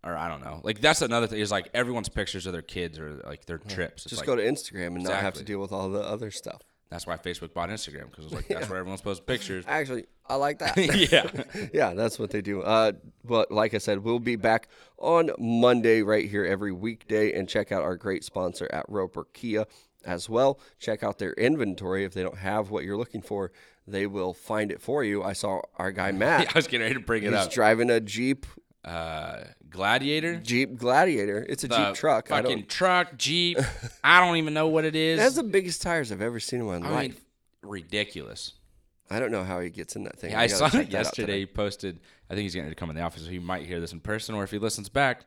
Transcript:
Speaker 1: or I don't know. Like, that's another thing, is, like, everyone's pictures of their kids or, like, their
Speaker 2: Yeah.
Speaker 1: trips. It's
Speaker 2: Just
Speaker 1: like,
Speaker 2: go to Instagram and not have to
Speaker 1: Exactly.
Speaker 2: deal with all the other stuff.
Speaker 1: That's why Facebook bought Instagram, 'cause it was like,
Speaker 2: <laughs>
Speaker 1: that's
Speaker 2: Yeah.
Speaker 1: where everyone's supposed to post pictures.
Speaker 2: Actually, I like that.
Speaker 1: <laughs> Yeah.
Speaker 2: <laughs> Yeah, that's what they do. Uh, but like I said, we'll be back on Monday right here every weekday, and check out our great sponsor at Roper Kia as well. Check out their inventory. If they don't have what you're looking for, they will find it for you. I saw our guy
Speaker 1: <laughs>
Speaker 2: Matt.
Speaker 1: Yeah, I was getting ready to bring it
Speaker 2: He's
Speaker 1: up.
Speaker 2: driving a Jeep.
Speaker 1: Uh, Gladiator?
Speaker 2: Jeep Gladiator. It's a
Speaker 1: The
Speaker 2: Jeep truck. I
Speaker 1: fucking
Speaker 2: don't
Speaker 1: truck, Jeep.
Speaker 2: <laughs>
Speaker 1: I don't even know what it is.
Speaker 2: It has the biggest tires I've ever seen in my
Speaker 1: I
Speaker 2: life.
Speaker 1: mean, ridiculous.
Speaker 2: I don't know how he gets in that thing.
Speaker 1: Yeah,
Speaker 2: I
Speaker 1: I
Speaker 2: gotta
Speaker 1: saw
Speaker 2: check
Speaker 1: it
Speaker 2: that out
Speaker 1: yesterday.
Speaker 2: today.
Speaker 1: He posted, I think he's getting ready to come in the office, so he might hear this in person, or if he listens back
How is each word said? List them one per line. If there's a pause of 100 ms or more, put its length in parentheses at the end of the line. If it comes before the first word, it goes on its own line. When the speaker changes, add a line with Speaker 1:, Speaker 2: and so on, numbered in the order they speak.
Speaker 1:
or
I
don't
know.
Like,
that's
another
thing,
is,
like,
everyone's
pictures
of
their
kids
or,
like,
their
Speaker 2:
Yeah.
Speaker 1:
trips.
It's
Speaker 2:
Just
Speaker 1:
like,
Speaker 2:
go
to
Instagram
and
not
have (140)
to
Speaker 1:
Exactly.
Speaker 2:
deal
with
all
the
other
stuff. (280)
Speaker 1:
That's
why
Facebook
bought
Instagram,
'cause
it
was
like,
Speaker 2:
<laughs>
Speaker 1:
that's
Speaker 2:
Yeah.
Speaker 1:
where
everyone's
supposed
to
post
pictures.
Speaker 2:
Actually, (220)
I
like
that.
Speaker 1:
<laughs>
Yeah.
Speaker 2:
<laughs>
Yeah,
that's
what
they
do.
Uh, (300)
but
like
I
said,
we'll
be
back (300)
on
Monday
right
here
every
weekday,
and
check
out
our
great
sponsor
at
Roper
Kia (400)
as
well. (200)
Check
out
their
inventory.
If
they
don't
have
what
you're
looking
for, (360)
they
will
find
it
for
you.
I
saw (160)
our
guy
Speaker 1:
<laughs>
Speaker 2:
Matt.
Speaker 1:
Yeah,
I
was
getting
ready
to
bring
it
Speaker 2:
He's
Speaker 1:
up.
Speaker 2:
driving
a
Jeep. (380)
Speaker 1:
Uh, (240)
Gladiator?
Speaker 2:
Jeep
Gladiator.
It's
a
Speaker 1:
The (120)
Speaker 2:
Jeep
truck.
I
Speaker 1:
fucking
Speaker 2:
don't
Speaker 1:
truck,
Jeep. (240)
Speaker 2:
<laughs>
Speaker 1:
I
don't
even
know
what
it
is.
Speaker 2:
It
has
the
biggest
tires
I've
ever
seen
in
my
Speaker 1:
I
Speaker 2:
life.
Speaker 1:
mean, (480)
ridiculous. (560)
Speaker 2:
I
don't
know
how
he
gets
in
that
thing.
Speaker 1:
Yeah,
Speaker 2:
I
Speaker 1:
I
Speaker 2:
gotta
Speaker 1:
saw
Speaker 2:
check (140)
Speaker 1:
it
Speaker 2:
that
out
Speaker 1:
yesterday.
Speaker 2:
today.
Speaker 1:
He
posted, (300)
I
think
he's
getting
ready
to
come
in
the
office,
so
he
might
hear
this
in
person,
or
if
he
listens
back